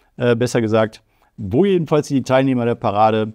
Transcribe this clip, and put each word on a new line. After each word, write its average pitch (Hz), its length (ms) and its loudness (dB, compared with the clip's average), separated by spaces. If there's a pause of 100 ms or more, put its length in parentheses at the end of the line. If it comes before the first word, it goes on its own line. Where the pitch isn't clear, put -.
(180)
äh, 120 180 2
besser 123 240 -2
gesagt, 110 420 0 (340)
wo 113 280 -2
jedenfalls 165 420 0
die 139 160 -2
Teilnehmer 131 420 0
der 117 120 -2
Parade 110 580 0